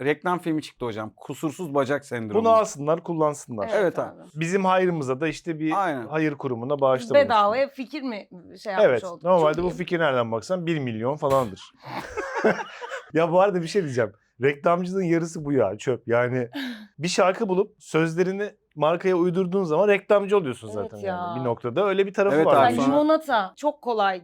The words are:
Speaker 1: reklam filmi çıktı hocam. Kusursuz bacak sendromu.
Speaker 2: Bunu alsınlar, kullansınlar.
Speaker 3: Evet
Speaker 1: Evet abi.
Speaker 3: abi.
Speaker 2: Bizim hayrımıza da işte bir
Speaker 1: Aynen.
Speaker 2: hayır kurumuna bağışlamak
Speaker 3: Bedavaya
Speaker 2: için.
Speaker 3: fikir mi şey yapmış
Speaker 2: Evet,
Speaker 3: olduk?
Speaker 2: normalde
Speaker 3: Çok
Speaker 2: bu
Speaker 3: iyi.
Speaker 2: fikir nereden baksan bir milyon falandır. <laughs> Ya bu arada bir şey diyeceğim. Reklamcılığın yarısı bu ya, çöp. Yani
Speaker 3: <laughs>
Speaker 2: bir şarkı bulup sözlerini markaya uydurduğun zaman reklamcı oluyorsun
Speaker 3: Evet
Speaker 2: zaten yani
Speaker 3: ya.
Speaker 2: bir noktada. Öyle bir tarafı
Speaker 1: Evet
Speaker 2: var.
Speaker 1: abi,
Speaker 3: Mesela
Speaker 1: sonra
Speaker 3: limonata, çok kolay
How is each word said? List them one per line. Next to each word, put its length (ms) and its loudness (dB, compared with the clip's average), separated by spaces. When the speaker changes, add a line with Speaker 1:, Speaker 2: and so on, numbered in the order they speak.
Speaker 1:
reklam 380 -2
filmi 220 -4
çıktı 240 -10
hocam. 300 -6
Kusursuz 600 -8
bacak 300 0
sendromu. 340 -4
Speaker 2:
Bunu 100 4
alsınlar, 540 2
kullansınlar. 640 -4
Speaker 3:
Evet 140 -2
Speaker 1:
Evet 180 0
abi. 220 -8
Speaker 3:
abi. 140 -20
Speaker 2:
Bizim 300 0
hayrımıza 560 2
da 60 0
işte 320 -6
bir 260 0
Speaker 1:
Aynen. 220 -4
Speaker 2:
hayır 280 0
kurumuna 440 -4
bağışlamak 460 4
Speaker 3:
Bedavaya 400 2
Speaker 2:
için. 100 -8
Speaker 3:
fikir 260 -10
mi 260 -8
şey 100 -6
yapmış 160 6
Speaker 2:
Evet, 140 2
Speaker 3:
olduk? 200 -12
Speaker 2:
normalde 380 4
Speaker 3:
Çok 40 0
Speaker 2:
bu 40 -2
Speaker 3:
iyi. 80 -6
Speaker 2:
fikir 220 -2
nereden 320 2
baksan 340 -4
bir 140 -2
milyon 360 -4
falandır. 560 -2
<laughs> 80 4
Ya 180 2
bu 100 4
arada 200 2
bir 60 -6
şey 160 0
diyeceğim. 280 -2
Reklamcılığın 640 0
yarısı 420 -2
bu 80 -2
ya, 240 2
çöp. 300 -4
Yani 400 0
Speaker 3:
<laughs> 260 -20
Speaker 2:
bir 80 -4
şarkı 420 2
bulup 300 -2
sözlerini 680 -2
markaya 400 2
uydurduğun 480 0
zaman 240 2
reklamcı 500 2
oluyorsun 300 -4
Speaker 3:
Evet 80 -10
Speaker 2:
zaten 60 -16
yani 80 -10
Speaker 3:
ya. 100 -8
Speaker 2:
bir 60 -6
noktada. 420 -2
Öyle 180 2
bir 80 -6
tarafı 220 2
Speaker 1:
Evet 100 4
Speaker 2:
var. 100 6
Speaker 1:
abi, 140 8
Speaker 3:
Mesela 160 0
Speaker 1:
sonra 140 2
Speaker 3:
limonata, 580 0
çok 240 -4
kolay 420 0